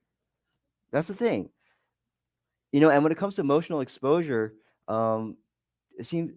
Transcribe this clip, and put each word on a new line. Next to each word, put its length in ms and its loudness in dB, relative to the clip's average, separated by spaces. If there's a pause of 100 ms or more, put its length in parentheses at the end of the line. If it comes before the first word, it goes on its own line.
(920)
That's 160 -2
the 60 -10
thing. 380 -4 (1200)
You 80 2
know, 100 8
and 140 6
when 80 4
it 80 -2
comes 160 -4
to 60 -4
emotional 400 0
exposure, 720 -2 (340)
um, 480 -2 (600)
it 100 -14
seems, 300 -6